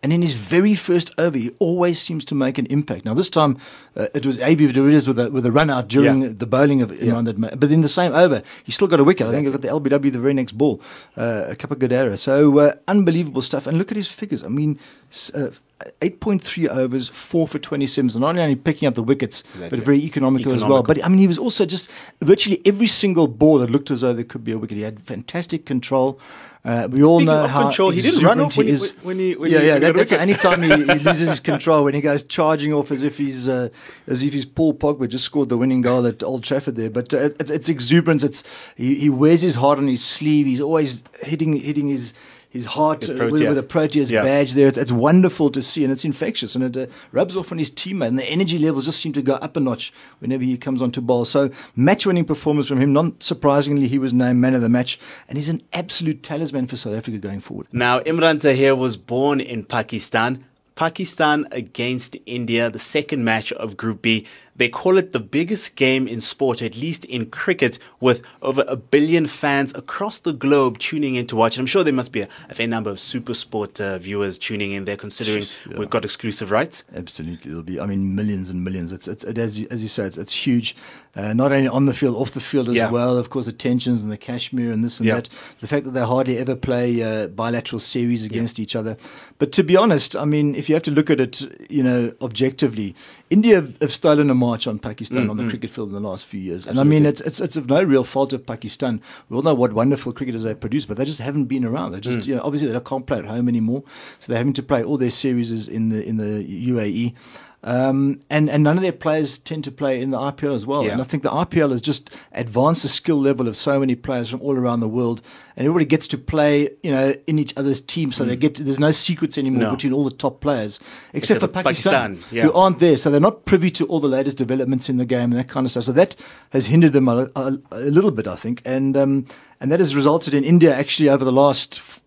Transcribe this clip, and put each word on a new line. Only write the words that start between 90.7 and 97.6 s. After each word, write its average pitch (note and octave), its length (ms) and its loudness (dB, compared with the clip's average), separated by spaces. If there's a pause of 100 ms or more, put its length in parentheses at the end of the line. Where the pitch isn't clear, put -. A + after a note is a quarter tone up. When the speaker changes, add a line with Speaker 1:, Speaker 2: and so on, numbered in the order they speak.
Speaker 1:
have E3 80 0
to D3+ 80 -2
look D3+ 180 2
at D3 100 4
it, - 200 -2 (280)
you C#3+ 140 0
know, B2 300 0 (100)
objectively, A#2 720 -2 (360)
India G#3+ 260 6
have, C#3 240 0
have D3 120 -2
stolen D3 380 4
a C3 40 4
march A#2+ 320 0
on G#2+ 120 -6
Pakistan A2+ 480 -4
Speaker 2:
Mm, G2+ 40 0
Speaker 1:
on G#2+ 80 -6
the B2 60 -4
Speaker 2:
mm. A#2 60 -4
Speaker 1:
cricket A2 200 -8
field A2 180 -10
in G2 60 -10
the G2+ 140 -8
last F#2 180 -10
few G#2 120 -12
years. F#2 280 -8
And A#2 120 -2
I C3+ 60 2
mean, D3+ 220 6
Speaker 2:
Absolutely. D3 240 -2
Speaker 1:
it's, - 100 -10
it's, - 0 -
it's D#3+ 160 -6
of C3 120 -6